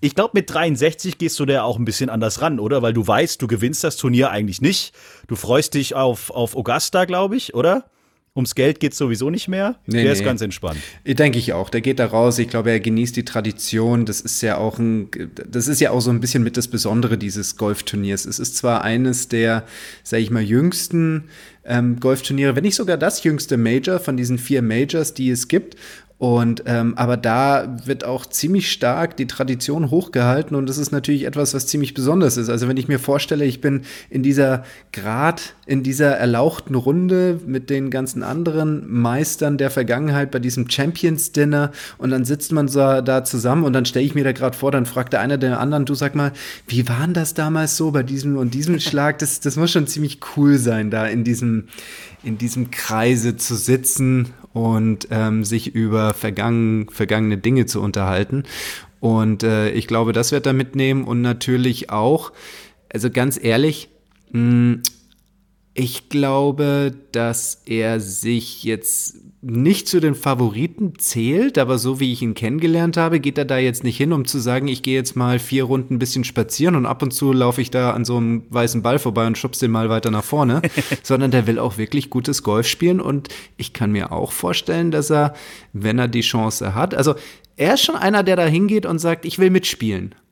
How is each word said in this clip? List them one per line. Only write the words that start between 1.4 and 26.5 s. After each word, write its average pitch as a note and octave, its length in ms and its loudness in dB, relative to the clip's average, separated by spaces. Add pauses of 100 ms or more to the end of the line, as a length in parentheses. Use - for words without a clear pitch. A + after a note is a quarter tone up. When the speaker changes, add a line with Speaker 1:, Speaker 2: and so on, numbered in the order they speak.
Speaker 1:
da C3+ 180 2
auch A#2 160 -2
ein A#2+ 60 0
bisschen A#2 240 -2
anders A2 320 -2
ran, D3 180 0
oder? A#2+ 220 0
Weil A#2 100 2
du A2 160 0
weißt, B2 340 2
du B2 60 -4
gewinnst A#2 380 -2
das D3+ 100 -2
Turnier B2 360 2
eigentlich G2+ 280 -4
nicht. F#3+ 340 0 (340)
Du A2 100 -4
freust A#2+ 380 2
dich C3+ 200 -2
auf, C3 360 0
auf A#2+ 260 -4
Augusta, D3+ 480 0
glaub F#3 260 0
ich, B3 220 -4
oder? E3+ 320 2 (500)
Ums B2+ 180 0
Geld C#3+ 280 2
geht's D3 160 0
sowieso B2 320 0
nicht G3 180 -4
mehr. G3 280 -2 (100)
Speaker 2:
Nee, A2+ 180 2
Speaker 1:
Der G#2 80 4
ist G2 80 2
Speaker 2:
nee. G#2 60 0
Speaker 1:
ganz A#2+ 160 0
entspannt. F2 380 -6 (260)
Speaker 2:
Ich C3+ 100 0
denke C3 240 4
ich F#2 140 -2
auch. F#2 160 -4
Der A#2 100 -2
geht C3+ 200 -2
da A#2 80 2
raus. A#2 300 4
Ich A#2+ 120 0
glaube, A2+ 200 -2
er A2 120 2
genießt A#2 340 0
die A#2+ 80 -2
Tradition. A2+ 840 0
Das G#2 140 -4
ist - 220 -6
ja G#2+ 160 0
auch G#2+ 200 -2
ein, A2+ 320 0 (380)
das A#2+ 220 -2
ist C3+ 100 0
ja C#3+ 120 4
auch A#2+ 100 2
so A#2+ 80 0
ein A#2+ 100 2
bisschen A#2+ 240 0
mit A#2 140 -2
das A#2+ 100 -4
Besondere A2 500 -2
dieses G2+ 380 -6
Golfturniers. G2+ 720 -4
Es - 140 -8
ist - 180 -6
zwar A#2 240 0
eines B2 480 0
der, A2+ 340 2 (400)
sag A2+ 160 -2
ich A2+ 120 0
mal, A2+ 120 2
jüngsten, D#3+ 840 0 (340)
ähm, A#2+ 380 0
Golfturniere, C3+ 560 0
wenn D3 60 -2
nicht G3 120 2
sogar F#3 220 0
das D#3+ 260 -2
jüngste D3+ 320 0
Major C3+ 440 2
von C#3 180 -4
diesen B2 200 -2
vier B2+ 240 0
Majors, C#3+ 520 0
die C3 160 -2
es B2 180 -2
gibt. - 300 -2 (400)
Und, A#2 480 2